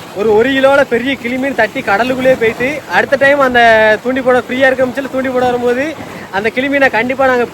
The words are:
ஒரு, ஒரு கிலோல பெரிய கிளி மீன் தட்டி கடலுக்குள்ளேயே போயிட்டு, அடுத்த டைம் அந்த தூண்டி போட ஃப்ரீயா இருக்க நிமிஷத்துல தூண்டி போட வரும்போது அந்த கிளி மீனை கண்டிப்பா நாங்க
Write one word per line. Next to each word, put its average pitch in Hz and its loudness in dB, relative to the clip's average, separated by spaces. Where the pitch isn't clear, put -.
ஒரு, 208 0
ஒரு 233 4
கிலோல 277 4
பெரிய 247 -2
கிளி 240 -6
மீன் 262 -4
தட்டி 226 -2
கடலுக்குள்ளேயே 254 0
போயிட்டு, 240 -2
அடுத்த 220 0
டைம் 277 2
அந்த 247 2
தூண்டி 254 -2
போட 247 2
ஃப்ரீயா 254 0
இருக்க 254 2
நிமிஷத்துல 254 -6
தூண்டி 262 -4
போட 254 0
வரும்போது 247 0
அந்த 202 -2
கிளி 262 -2
மீனை 277 2
கண்டிப்பா 247 0
நாங்க 247 0